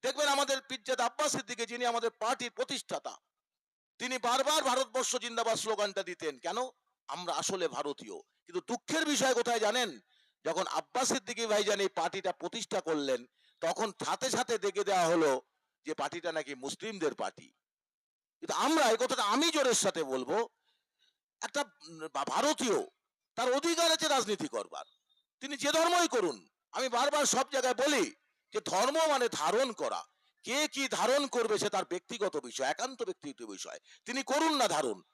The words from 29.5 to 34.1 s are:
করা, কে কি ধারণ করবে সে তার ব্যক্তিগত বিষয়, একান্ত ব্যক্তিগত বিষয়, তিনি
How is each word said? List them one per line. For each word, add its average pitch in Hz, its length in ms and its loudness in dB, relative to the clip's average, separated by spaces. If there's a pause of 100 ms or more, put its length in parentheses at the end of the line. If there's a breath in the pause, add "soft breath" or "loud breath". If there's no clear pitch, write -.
করা, 110 320 -4 (380)
কে 285 260 0
কি 269 200 -4
ধারণ 233 380 2
করবে 226 320 0
সে 202 120 0
তার 190 140 -2
ব্যক্তিগত 190 520 -4
বিষয়, 127 300 -4
একান্ত 233 360 -4
ব্যক্তিগত 160 400 -8
বিষয়, 104 360 -12 (260 loud breath)
তিনি 254 180 -4